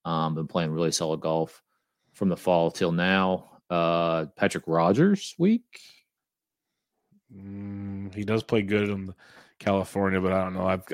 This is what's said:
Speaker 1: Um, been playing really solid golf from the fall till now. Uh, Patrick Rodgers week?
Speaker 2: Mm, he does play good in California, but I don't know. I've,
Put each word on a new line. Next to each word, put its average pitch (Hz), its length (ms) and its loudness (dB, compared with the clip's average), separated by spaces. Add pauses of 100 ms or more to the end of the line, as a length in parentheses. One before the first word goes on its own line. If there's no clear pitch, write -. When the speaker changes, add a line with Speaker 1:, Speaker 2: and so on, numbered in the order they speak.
Speaker 1:
Um, 80 320 -2
been 78 100 -4
playing 82 240 -2
really 80 220 0
solid 80 280 -2
golf 80 400 -2 (520)
from 98 160 -2
the 87 80 2
fall 85 340 2
till 87 220 0
now. 92 760 0
Uh, 85 580 0 (100)
Patrick 98 300 -2
Rodgers 101 720 2
week? 214 420 0 (1500)
Speaker 2:
Mm, 98 800 -10
he 104 80 -6
does 110 200 0
play 110 200 0
good 104 280 0
in 95 240 -6 (440)
California, 98 600 0
but 92 120 2
I 95 120 2
don't 92 100 -6
know. 92 120 -2
I've, 92 160 0 (120)